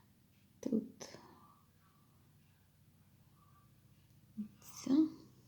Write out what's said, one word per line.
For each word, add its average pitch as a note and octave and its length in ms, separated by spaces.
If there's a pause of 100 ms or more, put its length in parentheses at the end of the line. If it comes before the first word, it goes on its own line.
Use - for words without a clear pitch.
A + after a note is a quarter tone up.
(600)
Тут - 240 (4000)
ця D#4 220 (420)